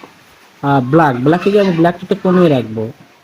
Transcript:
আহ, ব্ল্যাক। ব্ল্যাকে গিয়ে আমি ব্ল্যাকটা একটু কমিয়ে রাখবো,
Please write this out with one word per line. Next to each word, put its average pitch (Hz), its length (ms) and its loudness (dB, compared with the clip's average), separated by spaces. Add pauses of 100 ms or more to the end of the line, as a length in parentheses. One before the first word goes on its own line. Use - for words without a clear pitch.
(640)
আহ, 139 180 0 (100)
ব্ল্যাক। 147 260 2
ব্ল্যাকে 160 340 0
গিয়ে 202 120 2
আমি 190 100 0
ব্ল্যাকটা 170 380 -2
একটু 196 180 -4
কমিয়ে 180 200 4
রাখবো, 113 440 -4 (320)